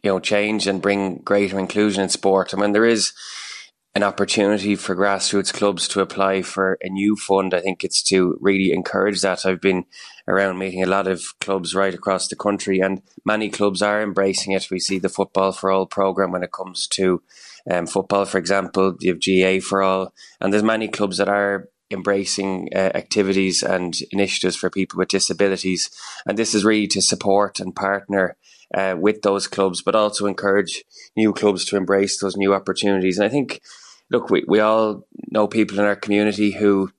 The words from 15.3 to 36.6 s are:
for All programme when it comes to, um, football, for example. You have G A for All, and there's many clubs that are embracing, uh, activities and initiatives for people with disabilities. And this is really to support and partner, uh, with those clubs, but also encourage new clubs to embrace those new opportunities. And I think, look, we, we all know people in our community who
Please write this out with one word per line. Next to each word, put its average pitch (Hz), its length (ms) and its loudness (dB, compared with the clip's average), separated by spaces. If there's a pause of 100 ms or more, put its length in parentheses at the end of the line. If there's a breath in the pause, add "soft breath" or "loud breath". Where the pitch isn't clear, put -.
for 95 220 -2
All 95 140 2
programme 98 440 0
when 90 140 -4
it - 80 -10
comes 92 400 -10
to, 92 300 2 (460 loud breath)
um, 87 200 -2
football, 98 360 0
for 95 140 -2
example. 95 640 0
You 92 100 0
have 85 100 -4
G 95 220 4
A 95 160 4
for 98 240 0
All, 95 320 0 (260 loud breath)
and 98 120 0
there's 104 100 4
many 110 240 2
clubs 98 320 -4
that 98 100 2
are 101 400 0 (240)
embracing, 98 840 -2
uh, 95 220 2
activities 95 680 0
and 90 380 -2 (100)
initiatives 95 460 -2
for - 120 -4
people 92 300 -4
with 92 80 0
disabilities. 95 840 0 (380 loud breath)
And 101 100 -2
this 110 160 -2
is 104 120 2
really 107 240 2
to 98 120 -2
support 101 600 0
and 95 120 -8
partner, 98 640 -2 (380 soft breath)
uh, 95 240 0
with 104 240 0
those 98 240 0
clubs, 95 360 -2
but - 120 0
also 104 320 0
encourage 98 560 0 (340 loud breath)
new 107 160 4
clubs 98 340 0
to 104 100 -2
embrace 98 420 2
those 98 180 -4
new 98 160 2
opportunities. 95 640 0
And 104 60 2
I 107 40 2
think, 131 320 -2 (500 loud breath)
look, - 200 -2
we, - 180 2
we 101 100 4
all 107 480 2 (240)
know 107 160 2
people 104 320 0
in 104 60 2
our 101 100 2
community 104 560 0
who 98 480 2